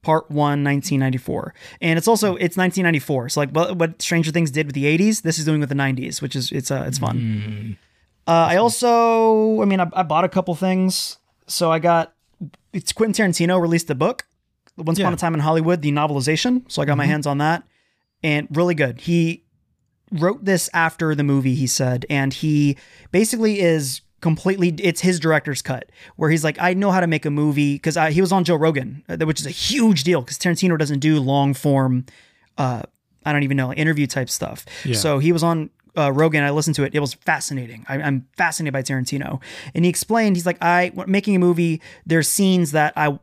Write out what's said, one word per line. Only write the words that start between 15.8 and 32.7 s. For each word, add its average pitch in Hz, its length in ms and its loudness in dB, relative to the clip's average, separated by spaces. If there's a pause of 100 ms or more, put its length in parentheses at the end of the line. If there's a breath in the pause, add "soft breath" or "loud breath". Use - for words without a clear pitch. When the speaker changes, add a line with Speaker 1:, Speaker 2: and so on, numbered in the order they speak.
Speaker 1:
the 147 100 0
novelization. 151 800 0
So 151 100 -4
I 143 40 0
got 143 100 2
my 135 100 0
Speaker 3:
Mm-hmm. 170 60 4
Speaker 1:
hands 147 160 -2
on 143 120 -2
that. 160 240 0 (600)
And 151 280 0
really 175 240 2
good. 127 260 -2
He 170 420 0 (680)
wrote 190 340 -2
this 190 280 0
after 165 420 0
the 143 80 0
movie, 135 320 2
he 135 120 -2
said, 123 420 -2
and 139 240 0
he 147 440 0 (340 loud breath)
basically 220 500 2
is 160 400 2 (200)
completely, 180 460 0 (120)
it's 185 220 0
his 180 180 2
director's 147 440 0
cut, - 260 -8 (280 loud breath)
where 147 120 0
he's 156 140 2
like, 156 160 -2
"I 180 140 2
know 196 180 2
how 185 80 2
to 175 80 2
make 156 180 0
a 156 60 0
movie," 143 480 0
'cause 156 160 -2
I, 160 160 2
he 156 80 2
was 185 140 2
on 190 100 4
Joe 165 140 2
Rogan, 147 500 -2
uh, 170 80 -6 (100)
which 156 140 -2
is 151 80 -8
a - 20 -8
huge 220 540 0
deal 165 180 2
'cause - 160 -10
Tarantino 175 400 0
doesn't 147 220 -2
do 151 220 2
long 139 320 2
form, 131 520 0 (520 soft breath)
uh, 127 240 -4 (440)